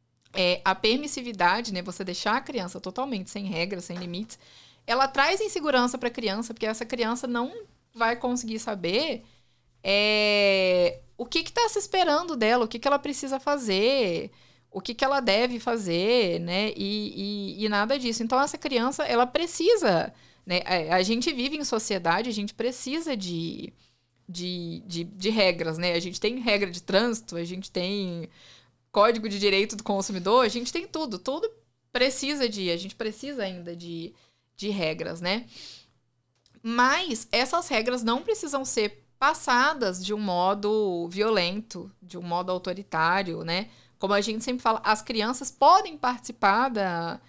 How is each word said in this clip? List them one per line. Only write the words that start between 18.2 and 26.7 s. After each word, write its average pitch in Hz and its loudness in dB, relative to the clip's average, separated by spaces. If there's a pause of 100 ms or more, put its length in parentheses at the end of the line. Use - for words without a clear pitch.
Então, 254 2
essa 285 0
criança, 254 0
ela 247 4
precisa, 330 2 (320)
né, 180 -2
a, 170 2
a 185 4
gente 233 0
vive 277 -4
em 302 -6
sociedade, 196 0
a 233 -4
gente 208 -4
precisa 262 -4
de, 175 -6 (560)
de, 175 -8
de, 170 -6
de 190 -2
regras, 175 2
né? 175 0
A 170 2
gente 175 -6
tem 233 -2
regra 208 2